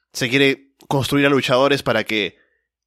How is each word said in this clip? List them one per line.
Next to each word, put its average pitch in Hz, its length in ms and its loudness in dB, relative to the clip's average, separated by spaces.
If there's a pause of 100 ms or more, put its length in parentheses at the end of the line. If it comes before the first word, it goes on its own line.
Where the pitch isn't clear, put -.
(120)
se 127 160 -4
quiere 135 460 0 (140)
construir 143 380 0
a 143 40 2
luchadores 135 520 2
para 110 220 -2
que 104 320 -4 (500)